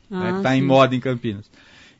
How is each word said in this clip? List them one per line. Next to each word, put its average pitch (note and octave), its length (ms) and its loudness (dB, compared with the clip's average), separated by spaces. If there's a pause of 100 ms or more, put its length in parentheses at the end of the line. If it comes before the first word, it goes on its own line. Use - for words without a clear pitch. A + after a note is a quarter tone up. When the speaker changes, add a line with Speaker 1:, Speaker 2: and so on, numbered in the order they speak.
Speaker 1:
né, F3+ 220 -6
Speaker 2:
Ah, F3+ 80 -4
Speaker 1:
que G3 60 -4
tá C3 120 2
em C3+ 60 2
Speaker 2:
sim. C3+ 60 0
Speaker 1:
moda C3 280 4
em B2 40 -2
Campinas. A#2+ 460 -6 (540)